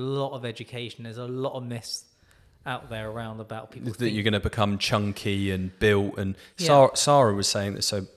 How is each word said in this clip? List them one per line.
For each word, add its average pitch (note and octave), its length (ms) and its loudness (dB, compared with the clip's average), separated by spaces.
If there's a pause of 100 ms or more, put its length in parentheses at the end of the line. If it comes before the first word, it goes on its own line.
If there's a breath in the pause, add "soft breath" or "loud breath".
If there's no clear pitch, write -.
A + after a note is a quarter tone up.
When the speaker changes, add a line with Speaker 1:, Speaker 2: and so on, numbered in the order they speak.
Speaker 1:
lot C3+ 300 -2
of B2 120 -10
education, A#2 600 -10
there's A2+ 140 -12
a B2 80 -10
lot C3 280 -4
of B2+ 80 -8
myths A#2+ 440 -10 (600 soft breath)
out B2+ 240 -8
there A2 180 -8
around A2 320 -10
about A2 300 -12
people B2 200 -8
Speaker 2:
That G#2 80 -8
Speaker 1:
think A2+ 160 0
Speaker 2:
you're G#2+ 100 0
gonna G#2 160 4
become G2+ 360 0
chunky G2 760 0
and F#2 280 -4
built. G2+ 400 4
And G2 180 -4 (220 loud breath)
Speaker 1:
Yeah. F3 80 -2
Speaker 2:
Sarah, C#3+ 300 8
Sarah C3+ 380 6
was G2+ 140 0
saying G2+ 260 -2
that, G2 80 -6
so, G2 240 -2 (100)